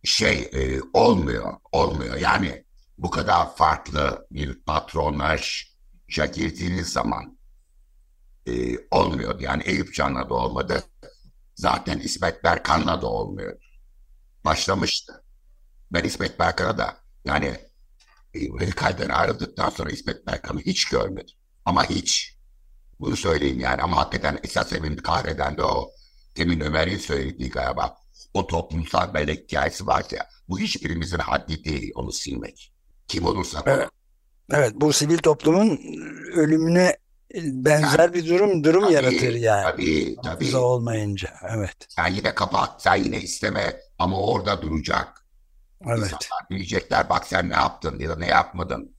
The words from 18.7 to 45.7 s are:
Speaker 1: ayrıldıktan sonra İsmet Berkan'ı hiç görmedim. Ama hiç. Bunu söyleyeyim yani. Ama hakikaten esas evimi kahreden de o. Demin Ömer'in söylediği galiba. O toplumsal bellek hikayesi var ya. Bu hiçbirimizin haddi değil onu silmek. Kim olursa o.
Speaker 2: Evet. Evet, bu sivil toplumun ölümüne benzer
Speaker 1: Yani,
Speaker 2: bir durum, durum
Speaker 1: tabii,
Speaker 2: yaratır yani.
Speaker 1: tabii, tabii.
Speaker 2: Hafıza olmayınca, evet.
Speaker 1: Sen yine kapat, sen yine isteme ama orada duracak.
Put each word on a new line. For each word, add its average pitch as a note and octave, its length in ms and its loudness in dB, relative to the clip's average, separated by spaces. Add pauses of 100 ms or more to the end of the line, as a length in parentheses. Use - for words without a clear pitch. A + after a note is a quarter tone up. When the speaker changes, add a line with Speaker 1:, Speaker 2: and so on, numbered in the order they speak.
Speaker 1:
ayrıldıktan - 600 0
sonra - 200 -6
İsmet - 380 -8
Berkan'ı - 320 -6
hiç - 260 -2
görmedim. - 500 -4 (300)
Ama - 240 2
hiç. - 460 -2 (640)
Bunu - 180 -4
söyleyeyim C#2+ 420 0
yani. B1+ 220 0
Ama - 160 0
hakikaten - 460 0
esas - 300 -2
evimi D2+ 220 -4
kahreden D2 640 -2
de C2+ 60 0
o. B1+ 280 0 (460)
Demin E2+ 220 2
Ömer'in D#2 380 0
söylediği C2+ 520 -4
galiba. C2 480 -4 (360)
O F#2+ 140 0
toplumsal E2 680 -2
bellek D2+ 300 -2
hikayesi - 440 -2
var - 240 2
ya. - 160 -6 (220)
Bu - 100 -2
hiçbirimizin - 580 -4
haddi - 460 -4
değil C#2+ 320 -6
onu B1 160 -8
silmek. - 600 -10 (340)
Kim F2 180 -2
olursa - 340 -2
o. - 60 -8
Speaker 2:
Evet. C3+ 240 2 (600)
Evet, C3+ 240 2
bu D3 180 4
sivil E3 240 2
toplumun D#3+ 600 4 (560)
ölümüne E3 640 4 (380)
benzer D3+ 640 4
Speaker 1:
Yani, F3 140 6
Speaker 2:
bir E3+ 160 0
durum, F3+ 340 4
durum E3 200 8
Speaker 1:
tabii, G3 100 6
Speaker 2:
yaratır B2+ 400 4
yani. G#2+ 380 4
Speaker 1:
tabii, - 440 0
tabii. - 120 -10
Speaker 2:
Hafıza C3+ 320 0
olmayınca, A2+ 720 0 (160)
evet. G#2+ 260 -4 (140)
Speaker 1:
Sen E2 180 -2
yine F#2+ 280 -2
kapat, - 460 -2
sen F#2 140 4
yine - 260 0
isteme - 580 -4 (200)
ama F#2 220 2
orada G2+ 400 0
duracak. - 640 -2 (600)